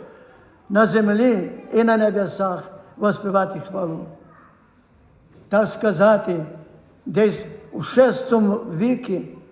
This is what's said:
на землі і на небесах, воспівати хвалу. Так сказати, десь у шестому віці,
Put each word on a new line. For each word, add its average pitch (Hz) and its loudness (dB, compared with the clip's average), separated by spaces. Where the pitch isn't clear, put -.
на 208 4
землі 208 2
і 226 4
на 226 4
небесах, 196 -2
воспівати 190 -2
хвалу. 160 -8
Так 202 2
сказати, 196 2
десь 196 0
у - -8
шестому 226 2
віці, 196 -4